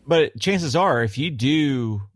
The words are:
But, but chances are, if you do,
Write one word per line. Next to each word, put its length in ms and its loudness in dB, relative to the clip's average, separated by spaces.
But, 260 2
but 80 -12
chances 360 0
are, 260 2
if 140 -4
you 120 -2
do, 760 0